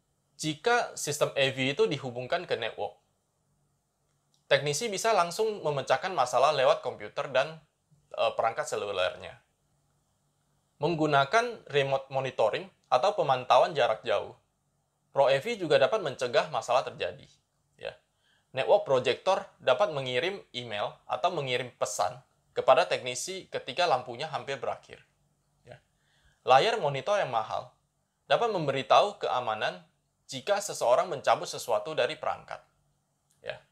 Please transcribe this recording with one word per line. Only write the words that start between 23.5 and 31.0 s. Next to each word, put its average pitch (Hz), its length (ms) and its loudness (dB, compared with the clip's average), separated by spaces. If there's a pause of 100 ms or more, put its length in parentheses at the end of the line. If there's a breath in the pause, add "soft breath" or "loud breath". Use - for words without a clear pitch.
ketika 135 320 -4
lampunya 135 480 -2
hampir 135 240 -8
berakhir, - 480 -10 (640)
ya. 123 80 -20 (720)
Layar 175 320 6
monitor 147 400 -2
yang 143 160 -4
mahal 107 400 -6 (560)
dapat 147 160 2
memberitahu 151 720 2
keamanan 120 640 -4 (480)
jika 202 320 -2
seseorang 160 480 2